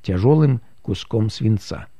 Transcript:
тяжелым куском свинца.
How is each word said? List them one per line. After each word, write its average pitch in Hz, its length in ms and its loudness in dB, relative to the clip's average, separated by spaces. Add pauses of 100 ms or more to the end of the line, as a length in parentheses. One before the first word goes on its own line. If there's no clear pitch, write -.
тяжелым 127 600 2 (200)
куском 110 480 -4
свинца. - 560 -4 (140)